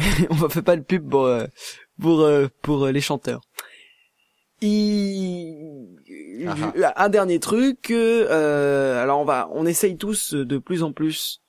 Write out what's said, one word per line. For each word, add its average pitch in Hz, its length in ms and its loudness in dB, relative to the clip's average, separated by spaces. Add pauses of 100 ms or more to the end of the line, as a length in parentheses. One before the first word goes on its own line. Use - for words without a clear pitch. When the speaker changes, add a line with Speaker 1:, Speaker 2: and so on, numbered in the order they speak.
(140)
Speaker 1:
<laughs> 170 160 2
on 170 40 0
va 156 160 2
faire 165 140 -2
pas 175 120 4
de 151 60 -4
pub 160 260 -2
pour, 135 160 2
euh, 120 220 0 (520)
pour, 160 220 4
euh, 147 280 4 (120)
pour, 143 240 0
euh, 135 80 0
les 139 80 0
chanteurs. 127 400 -4 (1200)
Il, 160 1900 -4
Speaker 2:
Ah - 60 -6 (300)
ah. 170 200 2
Speaker 1:
un 208 40 4
dernier 190 300 2
truc, 254 520 0
euh, 147 1120 2
alors 139 180 2
on 143 40 -2
va, 127 280 0
on 160 140 -2
essaye 170 300 0
tous 202 380 -6
de 139 240 -2
plus 165 240 -4
en 156 100 -2
plus - 560 -4